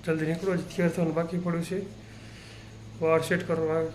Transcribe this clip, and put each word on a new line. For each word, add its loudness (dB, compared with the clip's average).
જલ્દી 2
નીકળો. 2
હજી 0
તૈયાર 2
થવાનું 0
બાકી 0
પડ્યું 0
છે, -2
વાળ 6
સેટ 0
કરવા 2